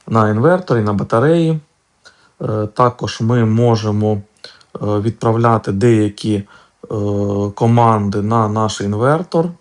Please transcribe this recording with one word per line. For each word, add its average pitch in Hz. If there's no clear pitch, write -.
на 110
інверторі, 131
на 104
батареї. 156
Е, 110
також 120
ми 117
можемо, 107
е, 101
відправляти 113
деякі, 107
е, 101
команди 113
на 110
наш 107
інвертор. 143